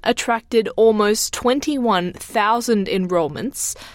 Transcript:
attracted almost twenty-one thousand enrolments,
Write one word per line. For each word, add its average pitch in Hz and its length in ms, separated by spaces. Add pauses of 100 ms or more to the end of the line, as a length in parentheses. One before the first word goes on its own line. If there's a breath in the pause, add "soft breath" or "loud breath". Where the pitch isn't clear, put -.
attracted 226 720
almost 214 560
twenty-one 240 840
thousand 220 720
enrolments, 180 880 (180 loud breath)